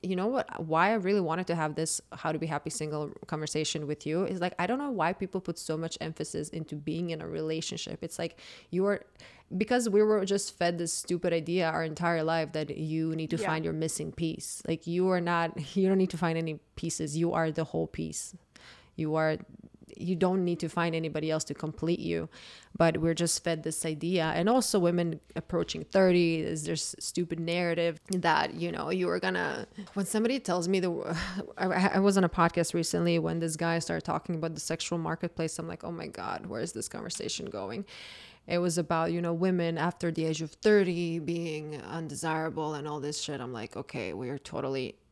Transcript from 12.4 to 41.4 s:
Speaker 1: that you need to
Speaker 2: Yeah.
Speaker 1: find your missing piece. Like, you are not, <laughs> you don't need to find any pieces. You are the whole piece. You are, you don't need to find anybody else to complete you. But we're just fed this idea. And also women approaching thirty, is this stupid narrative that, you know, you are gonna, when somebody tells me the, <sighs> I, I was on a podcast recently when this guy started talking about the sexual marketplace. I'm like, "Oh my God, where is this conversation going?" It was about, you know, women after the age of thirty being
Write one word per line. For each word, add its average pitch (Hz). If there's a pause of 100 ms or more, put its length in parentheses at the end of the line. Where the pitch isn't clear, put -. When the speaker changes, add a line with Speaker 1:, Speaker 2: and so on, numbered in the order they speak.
Speaker 1:
that 156
you 160
need 160
to 165
Speaker 2:
Yeah. 202
Speaker 1:
find 160
your 165
missing 156
piece. -
Like, 165
you 180
are 180
not, 170
<laughs> 147
you 190
don't 190
need 185
to 165
find 165
any 160 (160)
pieces. 160
You 170
are 160
the 160
whole 165
piece. - (580)
You 156
are, 156 (580)
you 180
don't 185
need 175
to 165
find 170
anybody 156
else 156
to 143
complete 160
you. 165 (480)
But 165
we're 165
just 165
fed 160
this -
idea. 160
And 175
also 240
women 170 (160)
approaching 165
thirty, 175
is 160
this -
stupid 165
narrative 170 (100)
that, 160
you 170
know, 165
you 180
are 175
gonna, 180 (280)
when 196
somebody 233
tells 180
me 190
the, 180 (460)
<sighs> -
I, 185
I -
was 196
on 190
a 170
podcast 170
recently 170
when 165
this 165
guy 165
started 170
talking 156
about 160
the 156
sexual -
marketplace. 165
I'm 165
like, 170
"Oh 170
my 170
God, -
where 180
is 170
this -
conversation -
going?" 113 (640)
It 175
was 175
about, 165
you 170
know, 170
women 170
after 170
the 160
age 160
of 156
thirty 175
being 156